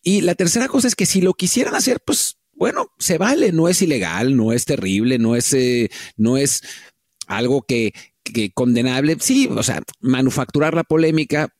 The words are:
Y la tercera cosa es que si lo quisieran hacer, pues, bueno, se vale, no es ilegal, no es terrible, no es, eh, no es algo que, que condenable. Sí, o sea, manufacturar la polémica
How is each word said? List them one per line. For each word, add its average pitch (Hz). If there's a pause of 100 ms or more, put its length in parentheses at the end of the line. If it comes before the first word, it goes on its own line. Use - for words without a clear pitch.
Y 190
la 175
tercera 226
cosa 254
es 240
que 185
si -
lo 180
quisieran -
hacer, -
pues, - (160)
bueno, -
se 165
vale, 240
no 165
es 185
ilegal, 120
no 113
es 120
terrible, 113
no 113
es, 120
eh, 123 (260)
no 113
es 139 (640)
algo 120
que, 117 (300)
que 110
condenable. 127
Sí, 269
o 110
sea, - (180)
manufacturar 131
la 165
polémica 156